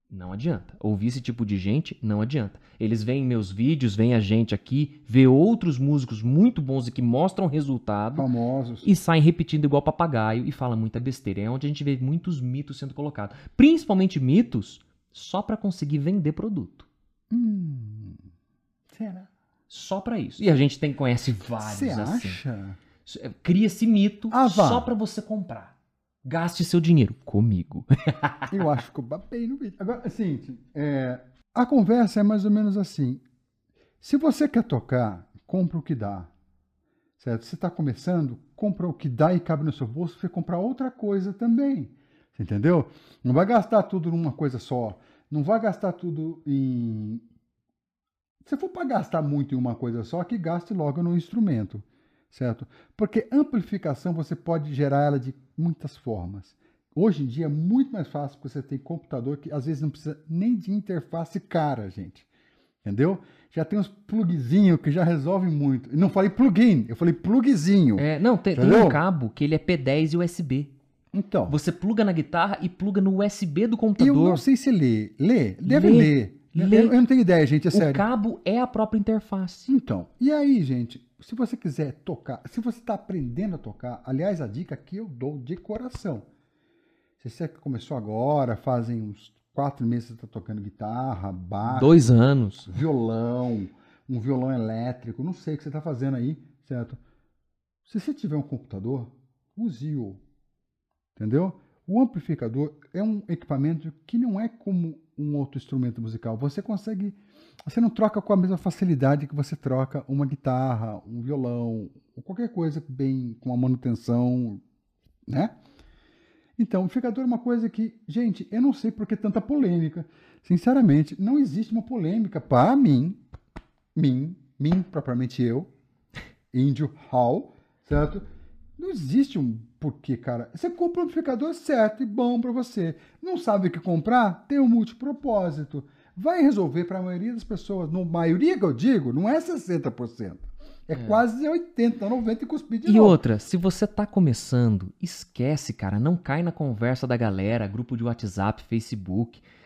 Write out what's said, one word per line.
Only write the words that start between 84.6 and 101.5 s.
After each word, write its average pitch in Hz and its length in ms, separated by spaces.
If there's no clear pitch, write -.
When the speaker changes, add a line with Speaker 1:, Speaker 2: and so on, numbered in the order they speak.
Speaker 2:
que - 220
eu 220 100
dou 139 300
de 131 180
coração. 214 680
Se 127 100
você 160 180
começou 135 500
agora, 120 600
fazem 120 440
uns 104 300
quatro 139 320
meses 117 240
que 113 60
você 113 60
tá 113 60
tocando 107 340
guitarra, 104 680
baixo, 98 500
Speaker 1:
Dois 139 280
anos. 123 640
Speaker 2:
violão, 117 920
um 127 100
violão 131 320
elétrico, 117 720
não 175 100
sei 160 200
o 147 40
que - 60
você 151 80
tá 151 100
fazendo 135 360
aí, 131 200
certo? 120 340
Se - 140
você 302 140
tiver 151 240
um 147 40
computador, 117 640
use-o, 139 600
entendeu? 139 440